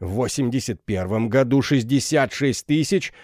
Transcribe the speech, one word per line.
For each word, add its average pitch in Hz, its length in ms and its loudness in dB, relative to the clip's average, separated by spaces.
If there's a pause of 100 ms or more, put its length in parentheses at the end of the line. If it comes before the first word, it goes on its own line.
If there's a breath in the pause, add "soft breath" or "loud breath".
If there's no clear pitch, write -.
В 87 100 -6
восемьдесят 120 760 -2
первом 104 440 -2
году 131 340 2
шестьдесят 135 680 0
шесть 135 340 -2
тысяч 160 460 0 (120)